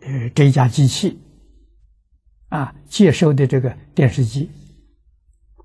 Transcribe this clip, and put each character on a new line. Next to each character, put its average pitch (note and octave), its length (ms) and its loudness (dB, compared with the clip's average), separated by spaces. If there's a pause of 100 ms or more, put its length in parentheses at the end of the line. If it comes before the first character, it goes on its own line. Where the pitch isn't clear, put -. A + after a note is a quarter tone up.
呃， C3 300 -8
这 C#3+ 140 2
一 C#3 60 6
架 B2+ 160 2
机 C3+ 200 2
器， - 340 -6 (1300)
啊， C#3+ 260 -8 (120)
接 F#3+ 240 2
收 D3+ 200 2
的 C#3 140 0
这 C3 160 -2
个 A#2+ 160 -6 (160)
电 C#3 160 2
视 C3+ 160 -2
机， C#3 240 -6 (1160)